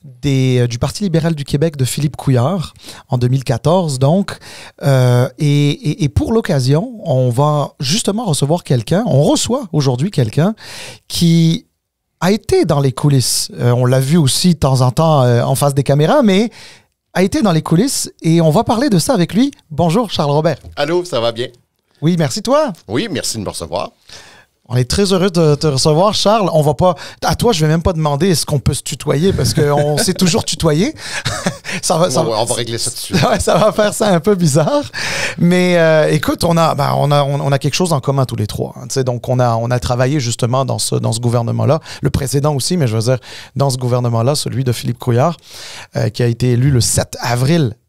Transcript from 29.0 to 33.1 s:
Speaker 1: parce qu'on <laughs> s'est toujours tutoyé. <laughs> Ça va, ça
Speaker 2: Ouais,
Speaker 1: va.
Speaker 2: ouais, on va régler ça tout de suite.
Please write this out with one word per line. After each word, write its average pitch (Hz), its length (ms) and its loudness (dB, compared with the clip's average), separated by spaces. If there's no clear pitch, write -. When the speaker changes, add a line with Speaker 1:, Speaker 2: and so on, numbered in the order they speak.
Speaker 1:
parce - 180 0
qu'on 147 460 2
<laughs> 127 40 0
s'est 185 120 0
toujours 175 320 0
tutoyé. 170 480 0
<laughs> - 480 -8
Ça 180 160 -2
va, 175 120 2
ça 170 100 0
Speaker 2:
Ouais, 160 100 0
Speaker 1:
va. - 20 -2
Speaker 2:
ouais, 107 80 0
on 117 60 2
va 117 80 -2
régler 113 240 -4
ça - 120 -4
tout - 60 -12
de - 40 -12
suite. 175 220 -2